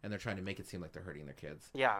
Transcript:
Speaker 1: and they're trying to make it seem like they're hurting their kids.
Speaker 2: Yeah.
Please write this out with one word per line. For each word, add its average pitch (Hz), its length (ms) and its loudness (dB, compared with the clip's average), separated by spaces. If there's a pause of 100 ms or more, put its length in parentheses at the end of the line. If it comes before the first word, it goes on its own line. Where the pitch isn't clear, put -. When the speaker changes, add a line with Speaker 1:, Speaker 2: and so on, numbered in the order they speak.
Speaker 1:
and 104 80 -4
they're 101 80 -2
trying 104 180 0
to 95 60 -2
make 98 160 -2
it - 80 -6
seem 90 140 -6
like 80 120 -6
they're 87 100 -8
hurting 76 240 -8
their 69 80 -10
kids. - 400 -10
Speaker 2:
Yeah. 127 260 6